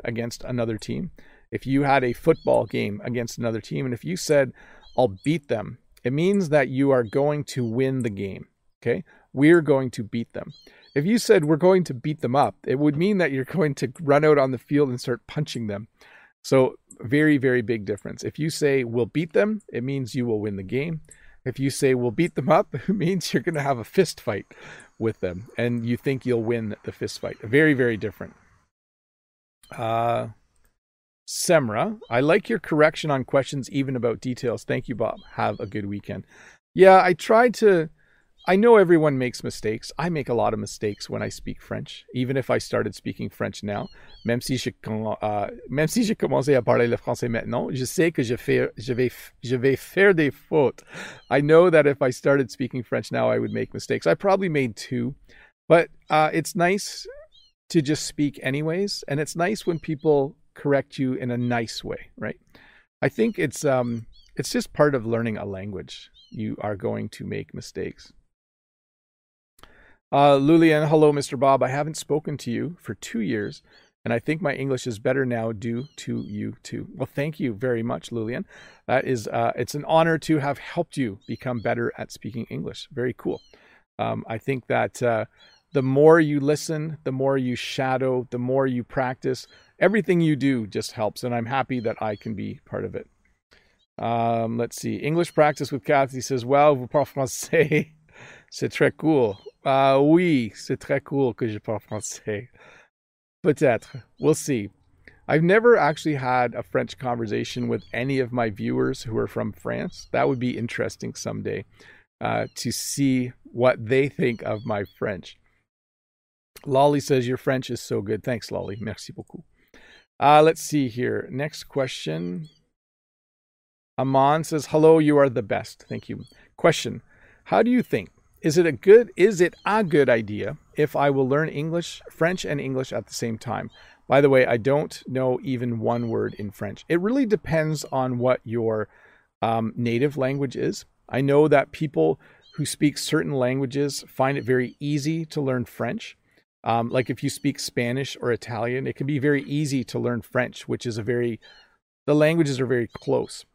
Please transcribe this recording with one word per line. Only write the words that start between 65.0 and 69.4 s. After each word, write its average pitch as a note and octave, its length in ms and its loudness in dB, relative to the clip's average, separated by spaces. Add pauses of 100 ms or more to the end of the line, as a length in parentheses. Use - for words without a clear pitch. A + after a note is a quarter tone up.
learning A2+ 320 -2
a G2+ 80 -8
language. G2 680 -12 (180)
You A2 300 -8
are G#2 160 -4
going A2 320 -6
to - 160 -16
make G2+ 280 -10
mistakes. - 600 -12 (2000)